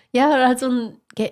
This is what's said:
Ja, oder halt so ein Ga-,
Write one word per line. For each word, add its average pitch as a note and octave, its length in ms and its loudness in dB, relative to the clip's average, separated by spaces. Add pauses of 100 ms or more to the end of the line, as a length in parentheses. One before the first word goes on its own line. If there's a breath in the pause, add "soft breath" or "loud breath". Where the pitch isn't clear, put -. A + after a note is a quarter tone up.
(120 loud breath)
Ja, B3+ 220 2
oder B3+ 140 2
halt B3 100 0
so C4 100 -6
ein A#3+ 280 -4 (180)
Ga-, G#3+ 180 -4